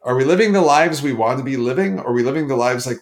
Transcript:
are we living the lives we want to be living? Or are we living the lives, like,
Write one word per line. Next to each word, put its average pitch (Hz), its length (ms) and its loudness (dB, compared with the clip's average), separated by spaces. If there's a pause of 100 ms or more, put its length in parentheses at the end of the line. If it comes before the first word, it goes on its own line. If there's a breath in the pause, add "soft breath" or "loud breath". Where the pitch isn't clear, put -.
are 127 120 -2
we 131 100 2
living 196 280 2
the 196 80 4
lives 156 400 4
we 139 140 -2
want 113 240 0
to 131 60 -6
be 135 120 -4
living? 175 420 -2
Or - 100 -8
are 123 40 0
we 120 100 2
living 139 260 -2
the 135 80 -2
lives, 123 300 -2
like, 120 160 -6